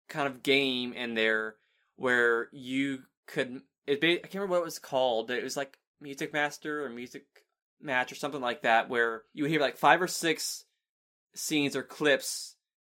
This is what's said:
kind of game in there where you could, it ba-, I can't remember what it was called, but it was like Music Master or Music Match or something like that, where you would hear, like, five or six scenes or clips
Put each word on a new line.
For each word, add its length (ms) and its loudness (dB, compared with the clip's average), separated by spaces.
kind 200 -4
of 140 -8
game 520 2
in 220 -6
there 400 2
where 540 2
you 520 -4
could, 340 -6
it 160 0
ba-, 120 2
I 40 0
can't 180 -12
remember 180 -4
what 80 2
it 40 -4
was 140 -10
called, 480 0
but 100 -2
it 60 -4
was 120 -6
like 220 -8
Music 340 -10
Master 500 -4
or 60 -6
Music 340 -14
Match 320 -2
or 40 -14
something 260 -6
like 220 -4
that, 260 4
where 340 0
you 100 -4
would 80 0
hear, 80 2
like, 180 2
five 240 6
or 60 0
six 580 -4
scenes 400 0
or 80 -2
clips 720 0